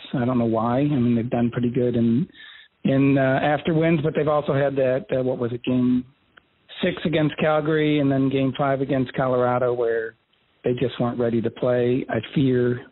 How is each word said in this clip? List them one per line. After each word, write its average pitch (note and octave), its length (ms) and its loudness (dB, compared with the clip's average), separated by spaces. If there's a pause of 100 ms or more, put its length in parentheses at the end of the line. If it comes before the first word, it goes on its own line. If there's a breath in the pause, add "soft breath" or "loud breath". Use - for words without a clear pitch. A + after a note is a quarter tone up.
(160)
I B2 100 0
don't B2+ 140 0
know A#2+ 60 2
why. A2+ 340 0
I C#3+ 80 2
mean, A#2+ 280 2
they've A#2 140 -2
done A#2+ 220 0
pretty B2 180 -2
good B2 260 0
in, A#2 320 2 (560 loud breath)
in, C#3 340 4
uh, C3+ 240 2
after D3+ 320 0
wins, D#3+ 300 2
but D#3 120 0
they've D3+ 120 0
also D3+ 260 0
had C#3 220 0
that, C3 300 0 (100)
uh, C3 80 0
what B2+ 140 -2
was A#2+ 160 -4
it, B2 100 -10
game B2+ 400 2 (800)
six F3+ 220 -2
against D#3 340 0
Calgary, D3+ 600 2
and C#3 120 2
then C3+ 180 2
game C3+ 280 0
five C3+ 240 0
against C3 320 -2
Colorado, B2 600 0
where A2+ 420 -2 (480)
they B2+ 100 0
just B2 260 -4
weren't A#2+ 200 -2
ready A#2 220 0
to A2+ 100 -2
play. B2 580 0
I - 80 -2 (180)
fear B2 460 2 (100)